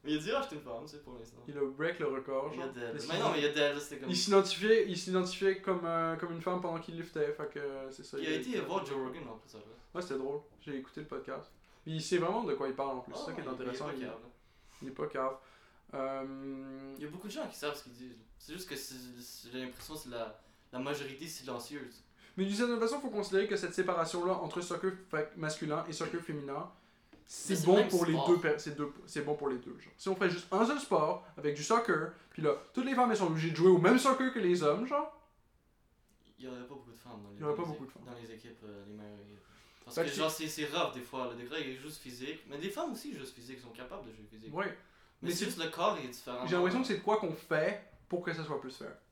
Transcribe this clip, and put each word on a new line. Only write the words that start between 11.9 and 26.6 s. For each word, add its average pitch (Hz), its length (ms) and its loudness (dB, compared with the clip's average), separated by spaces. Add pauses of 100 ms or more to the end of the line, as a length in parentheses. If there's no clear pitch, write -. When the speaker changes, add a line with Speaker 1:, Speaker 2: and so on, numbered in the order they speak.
Speaker 2:
il 156 60 -2
sait 185 160 2
vraiment 190 260 2
de 165 100 0
quoi 131 160 -2
il 135 60 -4
parle, 139 220 -2
en - 40 -6
plus. - 120 -12
Speaker 1:
Ah, 147 60 -6
Speaker 2:
C'est 147 60 -6
ça 160 80 -6
qui 160 80 -6
est - 20 -8
Speaker 1:
ouais, 131 60 -6
il 127 100 -6
est - 20 -6
Speaker 2:
intéressant, 127 260 -4
Speaker 1:
pas 139 60 -4
Speaker 2:
il, 131 60 -6
Speaker 1:
cave, 123 100 -6
là. 113 200 -12 (540)
Speaker 2:
il 139 40 -10
est 131 40 -10
pas - 160 -6
cave. 131 280 -2 (580)
Euh, 135 1040 -6
Speaker 1:
Il 147 60 -10
y - 20 -10
a 147 40 -10
beaucoup 185 180 -12
de 196 60 -8
gens 302 140 -6
qui - 100 -12
savent 147 180 -4
ce - 80 -12
qu'ils 123 100 -18
disent, 123 180 -14
là. 110 120 -20 (140)
C'est - 160 -16
juste 185 160 -10
que 139 80 -6
c'est, 135 180 -10 (240)
c'est, 120 320 -16
j'ai 127 140 -6
l'impression 127 300 -12
que 151 40 -8
c'est 131 100 -12
la... 113 300 -6 (320)
la 127 80 -6
majorité 143 480 -4
silencieuse. 127 760 -10 (340)
Speaker 2:
Mais 190 80 4
d'une 202 100 0
certaine 240 240 2
façon, 240 220 2
faut 262 80 -4
considérer 208 380 2
que 202 100 0
cette 175 160 -2
séparation-là 180 600 2
entre 180 280 -2
soccer 180 320 -2 (160)
fa-, 151 260 0
masculin 156 540 -2
et 156 40 -6
soccer 165 280 -2
féminin, 147 500 -6 (560)